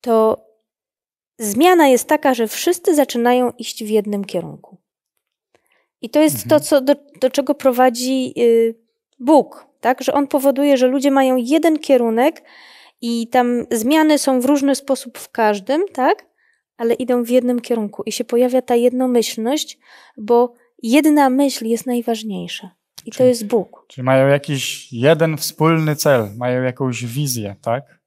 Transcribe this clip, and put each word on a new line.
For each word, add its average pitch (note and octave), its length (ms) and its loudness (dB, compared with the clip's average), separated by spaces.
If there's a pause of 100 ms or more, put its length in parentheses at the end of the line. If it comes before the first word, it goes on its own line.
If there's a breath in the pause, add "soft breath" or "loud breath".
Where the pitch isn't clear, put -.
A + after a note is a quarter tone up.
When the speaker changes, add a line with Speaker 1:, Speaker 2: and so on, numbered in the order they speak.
Speaker 1:
to A3 440 0 (920)
zmiana C#4+ 500 2
jest B3 200 2
taka, D4 260 0
że A3+ 140 -4
wszyscy - 460 -2
zaczynają B3 640 0
iść - 260 -12
w G#3 40 -10
jednym G#3 360 -2
kierunku. E3 540 -12 (1200)
I A#3 100 -12
to D4 100 2
jest D4+ 160 4
Speaker 2:
Mhm. - 140 -10
Speaker 1:
to, G3+ 160 4
co, C#4+ 140 2
do, C4+ 140 2 (260)
do B3+ 100 0
czego C#4 240 -2
prowadzi, B3+ 840 0
y, A3+ 360 2 (440)
Bóg, C4 480 2 (140)
tak? B3+ 220 -2
Że - 100 -4
On C#4+ 140 0
powoduje, C#4 500 2
że B3+ 100 2
ludzie C4+ 240 2
mają C4 260 2
jeden D4+ 420 0
kierunek B3 640 0 (580 loud breath)
i A#3 280 -6
tam A#3+ 420 0
zmiany D4 480 2
są C4 220 0
w A#3+ 40 -4
różny C#4 300 0
sposób B3 440 -6
w - 120 -20
każdym, G#3+ 520 -2 (100)
tak? C#4 340 -2 (500)
Ale A#3 180 -2
idą B3 300 -2
w A3+ 40 -12
jednym B3 320 0
kierunku A3 460 -6
i G#3+ 60 -8
się A#3+ 120 -6
pojawia B3 380 0
ta B3 140 -2
jednomyślność, A#3+ 1000 -2 (380 soft breath)
bo A#3+ 360 0 (300 soft breath)
jedna C#4+ 480 4
myśl C4 360 -2
jest A3+ 200 -4
najważniejsza A3 840 -8 (360)
i A3+ 40 -16
to - 60 -20
Speaker 2:
Czyli B3+ 120 4
Speaker 1:
jest A#3 180 -2
Bóg. - 420 -4
Speaker 2:
Czyli B2+ 160 -12
mają C3 240 4
jakiś C#3+ 640 -4
jeden D#3 440 2
wspólny D#3 600 -2
cel, B2 400 0
mają B2+ 260 -4
jakąś B2 420 -6
wizję, A#2 580 -6
tak? B2 440 -8